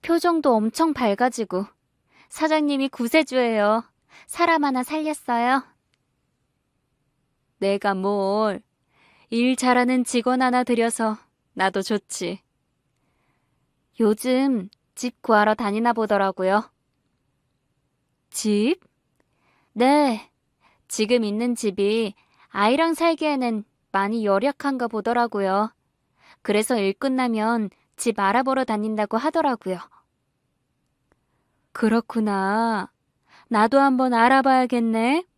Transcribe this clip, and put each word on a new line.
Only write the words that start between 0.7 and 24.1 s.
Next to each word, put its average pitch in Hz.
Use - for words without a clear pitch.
밝아지고. 214
사장님이 294
구세주예요. 233
사람 330
하나 254
살렸어요. 262
내가 196
뭘, 196
일 247
잘하는 247
직원 254
하나 254
들여서 226
나도 190
좋지. -
요즘 240
집 -
구하러 214
다니나 226
보더라고요. 202
집? 214
네. 262
지금 226
있는 220
집이 208
아이랑 269
살기에는 285
많이 208